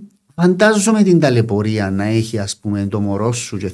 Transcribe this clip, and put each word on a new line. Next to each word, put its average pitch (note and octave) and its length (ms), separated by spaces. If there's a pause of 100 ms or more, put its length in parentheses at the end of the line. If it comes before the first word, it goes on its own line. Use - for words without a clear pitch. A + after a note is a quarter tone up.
(360)
Φαντάζομαι G#3 680
την F3+ 160
ταλαιπωρία A2 720
να G2 120
έχει, A2+ 360
ας G2 180
πούμε, G2+ 300
το G2+ 120
μωρό G2+ 320
σου A#2+ 260
και G2 160